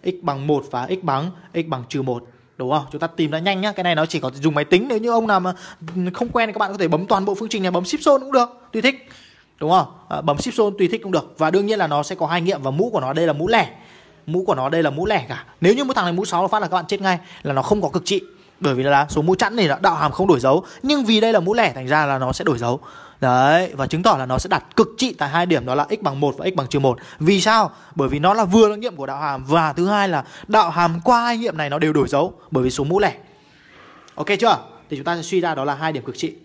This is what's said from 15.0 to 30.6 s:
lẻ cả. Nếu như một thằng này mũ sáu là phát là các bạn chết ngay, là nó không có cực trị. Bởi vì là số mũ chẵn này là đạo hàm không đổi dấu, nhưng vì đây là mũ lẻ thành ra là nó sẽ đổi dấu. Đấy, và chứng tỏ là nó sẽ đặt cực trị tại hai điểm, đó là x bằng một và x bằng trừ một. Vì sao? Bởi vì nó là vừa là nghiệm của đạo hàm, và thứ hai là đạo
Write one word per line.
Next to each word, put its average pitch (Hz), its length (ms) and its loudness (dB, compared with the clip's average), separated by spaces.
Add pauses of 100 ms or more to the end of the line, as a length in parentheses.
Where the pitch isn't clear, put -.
lẻ 196 240 -2
cả. 120 160 -10 (160)
Nếu 180 120 4
như 277 100 0
một 262 100 -2
thằng 202 120 0
này 170 80 -2
mũ 190 120 -2
sáu 175 160 -2
là 190 60 0
phát 214 120 0
là 196 80 -2
các 180 80 -2
bạn 175 120 0
chết 196 140 -4
ngay, 185 180 0 (240)
là 143 100 -4
nó 135 80 2
không 208 200 0
có 156 80 -2
cực 165 160 -4
trị. 190 160 0 (380)
Bởi 139 160 0
vì 131 80 -2
là 143 260 4
số 151 120 -2
mũ 180 140 2
chẵn 208 200 0
này 202 120 2
là 139 140 0
đạo 180 140 4
hàm 147 160 0
không 185 160 0
đổi 147 120 6
dấu, 135 260 2 (180)
nhưng 277 220 0
vì 214 140 4
đây 226 140 4
là 214 60 6
mũ 180 140 0
lẻ 208 220 2
thành 131 120 -8
ra 151 180 2
là 135 120 0
nó 131 160 -2
sẽ - 120 -6
đổi 143 120 0
dấu. 120 220 -2 (420)
Đấy, 135 540 4
và 135 120 -4
chứng 165 160 -4
tỏ 208 140 6
là 131 80 -4
nó 127 120 -2
sẽ 147 100 -4
đặt - 280 -4
cực 220 120 4 (100)
trị 254 160 0
tại 143 160 -4
hai 170 160 0
điểm, 147 200 0
đó 127 100 -2
là 147 140 0
x 220 120 -4
bằng 139 180 -4
một 143 180 0
và - 80 -8
x 185 100 -2
bằng 135 120 -4
trừ 143 120 -2
một. 131 200 2 (200)
Vì 180 220 2
sao? 214 300 2 (240)
Bởi 135 140 0
vì 143 100 -2
nó 180 140 4
là 220 120 2
vừa 214 220 6
là 208 80 0
nghiệm 214 200 -8
của 139 100 -10
đạo 135 120 -8
hàm, 143 280 -4
và 156 280 2
thứ 170 140 0
hai 202 220 2
là 147 140 0 (240)
đạo 208 220 4